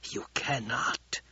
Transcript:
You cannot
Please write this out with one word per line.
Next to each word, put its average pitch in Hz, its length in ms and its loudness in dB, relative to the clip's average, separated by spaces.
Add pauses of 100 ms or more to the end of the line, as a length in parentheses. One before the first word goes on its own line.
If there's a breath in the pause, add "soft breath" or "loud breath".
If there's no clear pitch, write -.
You - 300 -4
cannot - 880 0 (100)